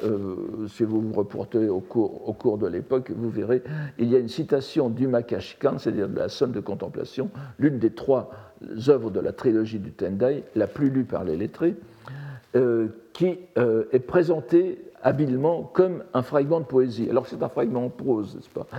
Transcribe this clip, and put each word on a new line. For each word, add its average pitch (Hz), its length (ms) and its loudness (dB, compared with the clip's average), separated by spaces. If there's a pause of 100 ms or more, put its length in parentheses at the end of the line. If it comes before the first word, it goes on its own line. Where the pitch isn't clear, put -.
euh, 101 640 -4
si 113 160 -2
vous 110 160 2
vous 110 100 -2
reportez 104 560 0
au 95 140 0
cours, - 480 -2
au - 20 -2
cours 113 260 0
de 104 100 -2
l'époque, 127 440 -2
vous 117 180 -4
verrez, 110 320 0 (380)
il 120 100 2
y 120 60 6
a 131 40 6
une 117 100 -2
citation 143 600 -2
du 117 180 0
Makashikan, 117 680 -2
c'est-à-dire 101 300 -2
de 95 100 -6
la 90 120 -2
somme 123 240 -2
de 107 80 -4
contemplation, - 680 -6 (300)
l'une 139 180 2
des 110 120 4
trois 127 420 0 (560)
œuvres 120 240 6
de 95 80 -2
la - 140 -2
trilogie 110 460 0
du 95 120 -10
Tendai, 113 540 -2 (100)
la 104 120 2
plus 143 220 0
lue 131 140 2
par 90 220 -4
les 80 100 -2
lettrés, 139 400 -2 (800)
euh, 117 320 4 (240)
qui, 180 280 0 (180)
euh, 113 340 4
est 127 80 6
présentée 170 840 2 (180)
habilement 139 600 2
comme 180 500 2
un 127 80 2
fragment 147 400 2
de 143 40 -6
poésie. 123 440 2
Alors 120 180 2
c'est 117 160 -8
un 135 60 -2
fragment 123 380 0
en - 20 -8
prose, 110 480 -2
n'est-ce - 100 -18
pas ? - 200 -10 (120)